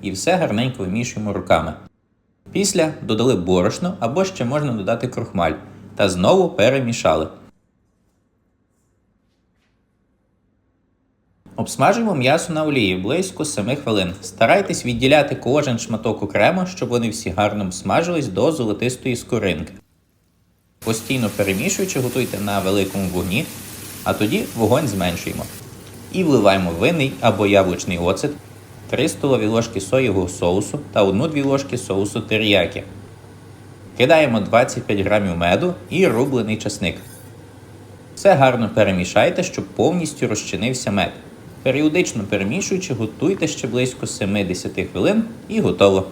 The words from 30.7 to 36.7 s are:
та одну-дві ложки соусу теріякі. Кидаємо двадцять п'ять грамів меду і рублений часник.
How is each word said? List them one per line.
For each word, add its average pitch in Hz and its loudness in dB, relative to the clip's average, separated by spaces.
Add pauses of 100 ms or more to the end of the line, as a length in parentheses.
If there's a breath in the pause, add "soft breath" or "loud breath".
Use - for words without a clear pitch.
та 113 4
одну-дві 147 2
ложки 135 0
соусу 98 -2
теріякі. 104 2 (1160)
Кидаємо 135 6
двадцять 117 2
п'ять 101 0
грамів 98 2
меду 98 2 (160)
і 170 4
рублений 117 0
часник. 95 -4 (1160)